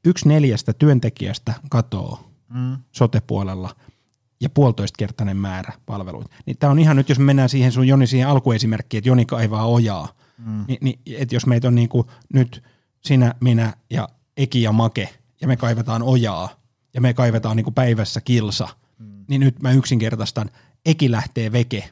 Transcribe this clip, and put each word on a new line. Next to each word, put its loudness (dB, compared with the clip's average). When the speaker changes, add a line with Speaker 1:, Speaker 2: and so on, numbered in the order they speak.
Speaker 1:
yksi 2
neljästä 2
työntekijästä 0
katoo -4
Speaker 2:
Mm. -6
Speaker 1:
sote-puolella -2
ja -4
puolitoistakertainen 0
määrä -8
palveluita. -12
Niin -8
tää 2
on 4
ihan 6
nyt, 2
jos 2
me 4
mennään 4
siihen 2
sun, 2
Joni, 4
siihen 0
alkuesimerkkiin, -2
että -2
Joni 4
kaivaa -2
ojaa, 0
Speaker 2:
Mm. -8
Speaker 1:
niin, -6
niin -4
et -6
jos -2
meitä 2
on 4
niinku 2
nyt 0
sinä, 2
minä 2
ja -4
Eki 0
ja 0
Make, 0
ja -6
me 0
kaivetaan -4
ojaa, 0
ja -4
me 2
kaivetaan 0
niinku -2
päivässä -2
kilsa, -2
Speaker 2:
Mm. -20
Speaker 1:
niin 0
nyt 2
mä 2
yksinkertaistan, 0
Eki 2
lähtee -4
veke, -2